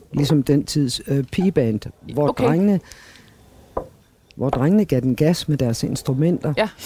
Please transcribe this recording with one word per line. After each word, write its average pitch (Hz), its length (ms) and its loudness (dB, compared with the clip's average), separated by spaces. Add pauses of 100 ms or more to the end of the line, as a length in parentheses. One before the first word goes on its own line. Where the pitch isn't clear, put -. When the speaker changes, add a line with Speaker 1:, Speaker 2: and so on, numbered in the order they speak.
(140)
Speaker 1:
ligesom 143 300 2
den 143 200 2
tids, 139 440 -2
øh, 139 160 0
pigeband, 127 560 0 (340)
hvor 143 160 0
Speaker 2:
Okay. 254 160 -2
Speaker 1:
drengene, 190 340 2 (1600)
hvor 131 140 -2
drengene 175 360 2
gav 131 140 0
den 127 160 2
gas 160 340 0
med 147 80 0
deres 120 260 -2
instrumenter. 151 760 -2
Speaker 2:
Ja. 214 120 -2 (160)